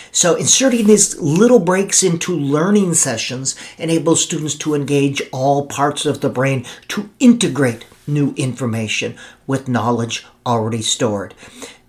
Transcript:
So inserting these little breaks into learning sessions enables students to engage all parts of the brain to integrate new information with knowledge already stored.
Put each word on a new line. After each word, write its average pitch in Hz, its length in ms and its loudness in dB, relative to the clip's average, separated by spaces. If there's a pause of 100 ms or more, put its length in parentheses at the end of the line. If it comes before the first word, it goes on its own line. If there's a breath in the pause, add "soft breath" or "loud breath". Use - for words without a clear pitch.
(120)
So 170 240 2
inserting 233 520 2
these 208 340 6
little 220 380 4
breaks 185 440 0
into 175 320 0
learning 165 600 2
sessions 127 600 -4 (220 loud breath)
enables 165 460 0
students 151 320 -6
to 151 180 -4
engage 139 480 0 (100)
all 139 360 0
parts 143 380 -2
of 143 140 -2
the 139 100 -2
brain 127 360 -2 (240 loud breath)
to - 200 -8 (100)
integrate 143 680 2 (200)
new 147 280 0
information 117 840 -4 (320 loud breath)
with 135 220 -4
knowledge 117 560 -2 (200 loud breath)
already 113 360 -2
stored. 104 520 -4 (560 loud breath)